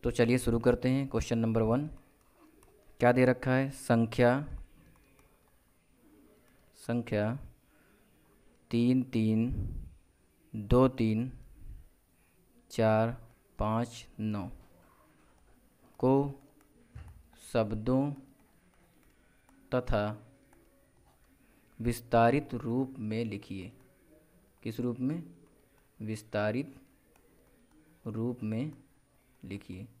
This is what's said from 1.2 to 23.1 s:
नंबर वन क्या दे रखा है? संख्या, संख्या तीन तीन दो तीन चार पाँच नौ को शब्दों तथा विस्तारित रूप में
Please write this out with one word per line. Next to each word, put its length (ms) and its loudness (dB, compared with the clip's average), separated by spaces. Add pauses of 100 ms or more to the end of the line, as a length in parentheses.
नंबर 240 2
वन 240 2 (1120)
क्या 120 6
दे 140 6
रखा 240 0
है? 200 2
संख्या, 760 2 (2250)
संख्या 540 -2 (1400)
तीन 340 2
तीन 440 0 (1040)
दो 360 4
तीन 420 0 (1400)
चार 480 2 (400)
पाँच 480 -4 (140)
नौ 300 -4 (1500)
को 160 4 (1300)
शब्दों 680 0 (1600)
तथा 280 0 (1800)
विस्तारित 760 2
रूप 460 -4
में 240 -4